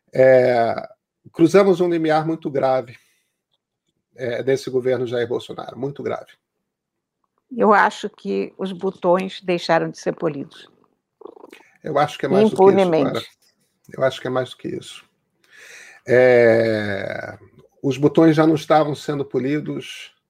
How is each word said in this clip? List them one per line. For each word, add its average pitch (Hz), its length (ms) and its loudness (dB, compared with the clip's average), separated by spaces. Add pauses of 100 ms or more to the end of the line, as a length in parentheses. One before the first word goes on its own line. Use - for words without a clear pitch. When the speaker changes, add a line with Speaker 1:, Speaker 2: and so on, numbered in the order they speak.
(120)
Speaker 1:
É, 123 600 4 (560)
cruzamos 175 480 4
um 180 80 0
limiar 160 380 0
muito 160 240 -6
grave, 131 480 -2 (1160)
é, 120 280 -8
desse 131 260 -2
governo 127 380 -2
Jair 120 200 -2
Bolsonaro, - 520 -8
muito 139 240 -8
grave. - 300 -10 (1200)
Speaker 2:
Eu 214 180 4
acho 202 360 0
que 196 480 -8
os 190 140 -8
botões 185 680 -4
deixaram 170 480 -2
de 160 100 -16
ser - 140 -6
polidos. - 560 -10 (1120)
Speaker 1:
Eu 151 140 -6
acho 147 200 -2
que - 80 -6
é 135 40 -4
mais 208 200 4
do - 0 -
que - 60 -4
isso, 190 80 4
Speaker 2:
Impunemente. 180 480 4
Speaker 1:
Clara. 113 140 -8 (680)
Eu - 100 -6
acho 131 160 -4
que - 80 -10
é - 20 -6
mais 127 200 -4
do - 80 -20
que - 100 -14
isso. - 380 -12 (1040)
É, 113 1300 2 (440)
os 135 160 -2
botões 151 380 4
já 156 100 4
não 160 100 4
estavam 151 400 0
sendo 143 280 -6
polidos. 139 920 -6 (140)